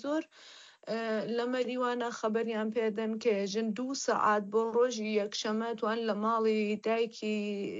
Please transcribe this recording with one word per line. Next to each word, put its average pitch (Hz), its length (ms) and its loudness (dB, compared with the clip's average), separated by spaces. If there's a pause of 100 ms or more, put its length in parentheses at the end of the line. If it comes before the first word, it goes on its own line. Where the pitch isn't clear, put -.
زۆر، 302 200 0 (640)
ئە، 220 100 -2 (380)
لە 240 160 2
مەریوانە 247 560 0 (100)
خەبەریان 220 560 0
پێدەن 220 380 0 (100)
کە 240 160 4
ئێژن 202 380 -2
دوو 254 180 -4 (120)
سەعات 214 460 2
بۆ 220 80 4 (140)
ڕۆژی 220 460 2
یەکشەمە 220 580 -2
توان 226 300 0
لە 208 60 2 (100)
ماڵی 220 380 4 (240)
دایکی 220 520 0 (420)